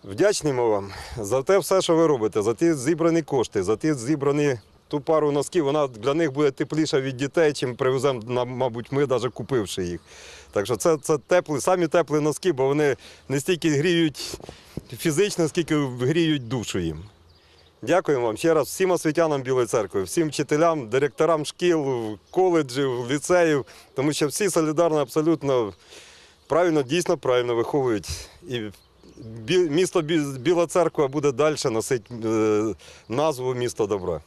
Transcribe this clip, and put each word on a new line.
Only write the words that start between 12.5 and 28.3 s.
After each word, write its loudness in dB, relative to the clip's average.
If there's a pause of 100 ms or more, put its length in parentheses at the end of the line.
бо 0
вони 2 (340)
не 0
стільки 0
гріють 0 (580)
фізично, 0
скільки -2 (260)
гріють 0
душу -4
їм. -4 (760)
Дякуємо 0
вам -2
ще 2
раз 2
всім 0
освітянам 0
Білої 0
Церкви, -2
всім -2
вчителям, 0
директорам 0
шкіл, -2 (140)
коледжів, 0
ліцеїв, 2 (280)
тому -2
що 0
всі -2
солідарно, 2
абсолютно 0 (720)
правильно, 2
дійсно -2
правильно 0
виховують. 0 (420)